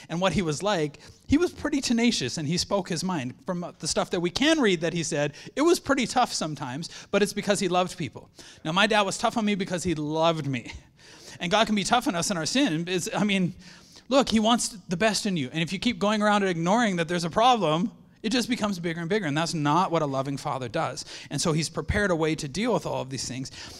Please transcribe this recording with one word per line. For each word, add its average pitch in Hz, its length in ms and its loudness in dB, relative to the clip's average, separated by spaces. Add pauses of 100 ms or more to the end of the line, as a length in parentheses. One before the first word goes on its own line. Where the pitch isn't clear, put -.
and 165 120 -4
what 185 120 2
he 185 100 2
was 147 200 -2
like, 170 380 -2 (280)
he 277 100 6
was 349 120 2
pretty 294 300 -2
tenacious, 233 580 0
and 156 80 -4
he 165 100 0
spoke 190 320 -2
his 160 140 -4
mind. 185 140 -2 (300)
From 175 180 -6 (140)
the 160 100 -6
stuff 196 220 -2
that 185 100 0
we 175 80 0
can 302 320 2
read 190 220 4
that 165 100 0
he 170 100 -2
said, 147 300 -2 (240)
it 262 60 0
was 339 180 4
pretty 247 260 0
tough - 280 0
sometimes, 151 560 -6 (200)
but 196 120 2
it's 202 100 2
because 202 260 0
he 202 80 0
loved 180 300 0
people. - 320 -10 (340)
Now, 160 100 -4
my 196 140 4
dad 214 160 4
was 190 140 -2
tough 233 220 0
on 214 80 2
me 208 80 2
because 185 280 -4
he 180 120 0
loved 156 520 0
me. 123 240 -4 (720)
And 170 100 -4
God 214 160 4
can 214 80 0
be 202 80 2
tough 240 240 2
on 254 80 0
us 170 160 -2
in 196 60 0
our 160 80 -2
sin. 175 420 0
It's, 185 280 -2
I 180 100 0
mean, 196 300 2 (560)
look, 254 180 4
he 220 100 2
wants 226 380 2 (140)
the 175 80 -2
best 214 260 2
in 196 100 0
you. 139 160 -2
And 165 120 -2
if 165 100 -4
you 190 60 -4
keep 226 200 -2
going 208 220 2
around 208 220 4
and 190 80 2
ignoring 185 460 2
that 165 120 0
there's 175 160 -2
a 170 60 -4
problem, 214 600 4 (320)
it 214 100 -2
just 233 180 0
becomes 208 280 -2
bigger 170 220 -6
and 165 80 -6
bigger, 202 160 0
and 151 120 -2
that's 170 180 -2
not 156 360 2
what 160 120 2
a 151 40 0
loving 135 300 -4
father 131 320 -6
does. 131 380 -4 (240)
And 143 100 -4
so 165 140 2
he's 151 160 0
prepared 202 400 0
a 175 60 2
way 156 180 0
to 156 140 -6
deal 208 260 -2
with 156 100 -2
all 131 160 -4
of 127 80 -8
these 131 180 -8
things. 131 240 -8 (300)